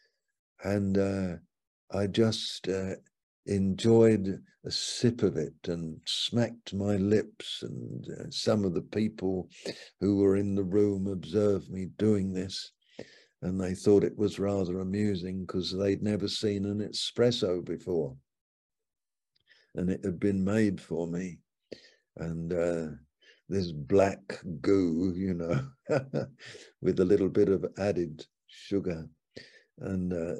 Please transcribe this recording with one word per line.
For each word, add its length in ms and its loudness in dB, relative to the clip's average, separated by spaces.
and, 340 0
uh, 380 0
I 160 -2
just, 600 0
uh, 280 -4
enjoyed 960 4
a 80 -8
sip 500 -2
of 160 2
it 160 -4
and 380 -6
smacked 680 -2
my 220 0
lips, 680 0
and, 480 -10
uh, 220 -12
some 340 2
of 80 0
the 80 -2
people 680 -2
who 180 2
were 180 6
in 200 0
the 80 0
room 440 2
observed 600 0
me 160 -6
doing 480 2
this, 380 -8
and 200 -2
they 140 -2
thought 280 6
it 140 -2
was 220 -2
rather 400 -2
amusing 680 -2
'cause 260 -4
they'd 300 0
never 260 0
seen 380 -2
an 140 -2
espresso 840 0
before. 540 -4
And 160 0
it 120 -4
had 160 -4
been 240 0
made 380 2
for 240 -4
me. 360 -8
And, 360 -6
uh, 400 0
this 240 -2
black 720 2
goo, 540 4
you 200 -2
know, 360 -2
<laughs> 440 -2
with 180 0
a 60 6
little 240 4
bit 200 4
of 160 2
added 480 -2
sugar. 600 -4
And, 340 -2
uh, 260 -4